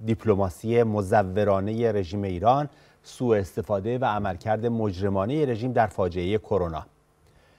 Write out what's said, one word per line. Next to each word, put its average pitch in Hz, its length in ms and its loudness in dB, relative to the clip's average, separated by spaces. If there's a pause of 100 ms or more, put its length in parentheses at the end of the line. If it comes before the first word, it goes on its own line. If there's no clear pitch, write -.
"دیپلماسی 110 760 2
مزورانهٔ 104 1080 2
رژیم 101 300 -2
ایران، 107 460 0 (340)
سوء 117 360 0
استفاده 107 600 -4
و 127 60 -2
عملکرد 107 640 -2
مجرمانهٔ 107 800 0
رژیم 123 260 -2
در 117 140 4
فاجعهٔ 92 520 0
کرونا". 85 480 -2 (720)